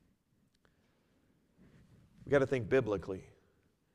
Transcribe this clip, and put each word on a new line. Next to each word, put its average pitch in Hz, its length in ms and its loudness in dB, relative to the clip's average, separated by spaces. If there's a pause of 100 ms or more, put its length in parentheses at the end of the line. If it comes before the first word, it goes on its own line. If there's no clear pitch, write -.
(2250)
We - 60 -6
gotta 135 160 4
think 123 220 -2
biblically. 101 560 0 (720)